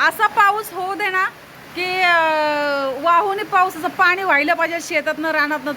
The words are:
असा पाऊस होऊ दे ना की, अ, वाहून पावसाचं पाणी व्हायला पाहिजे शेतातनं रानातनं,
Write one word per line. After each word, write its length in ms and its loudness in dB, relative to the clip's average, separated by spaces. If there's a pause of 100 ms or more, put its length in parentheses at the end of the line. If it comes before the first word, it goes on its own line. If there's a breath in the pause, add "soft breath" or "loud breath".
असा 200 2
पाऊस 460 2
होऊ 200 -6
दे 160 -2
ना 160 0 (500)
की, 260 -2
अ, 120 4 (880)
वाहून 420 2
पावसाचं 440 0
पाणी 360 2
व्हायला 300 2
पाहिजे 280 -2
शेतातनं 500 -4
रानातनं, 460 -2